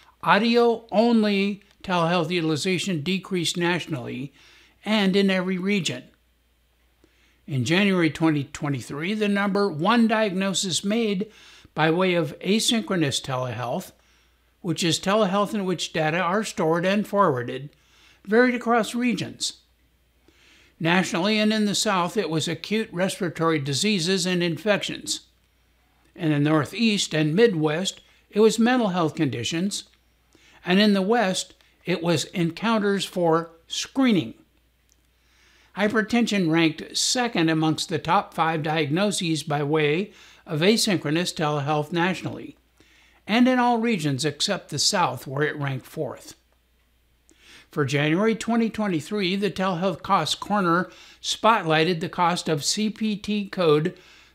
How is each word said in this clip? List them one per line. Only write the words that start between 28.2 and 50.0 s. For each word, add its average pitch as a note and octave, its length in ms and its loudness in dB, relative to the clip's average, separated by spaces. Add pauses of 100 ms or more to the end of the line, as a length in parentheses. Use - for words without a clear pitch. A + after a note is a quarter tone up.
it G#3 100 0
was A3 180 4
mental A#3 300 2
health E3+ 260 0
conditions. D#3 720 -2 (800)
And F3+ 160 4
in G#3 120 6
the G3 100 2
West, G3 520 0 (300)
it E3+ 180 -2
was E3 220 2
encounters G3 800 0
for E3 480 0 (160)
screening. G3+ 680 0 (1400)
Hypertension G#3 760 0
ranked D#3+ 460 0
second A#3 520 0
amongst D#3+ 400 0
the D#3 120 -4
top G3 340 0
five D#3+ 300 -2
diagnoses D#3+ 800 -2
by D3 180 -2
way D3+ 500 0 (320)
of D#3 160 -4
asynchronous F3 720 2
telehealth D3+ 600 -2
nationally, E3+ 640 -4 (680)
and A#3+ 200 4
in B3+ 120 4
all A#3+ 200 2
regions D#3 460 0
except E3 460 -4
the D3 80 -6
South, C3+ 480 0
where C#3 160 -4
it D3 140 0
ranked C#3 300 -6
fourth. - 480 -10 (1400)
For D3+ 140 0
January D#3 500 2
twenty A3+ 360 0
twenty-three, G3 640 -2
the G3+ 140 -2
Telehealth F#3 520 -2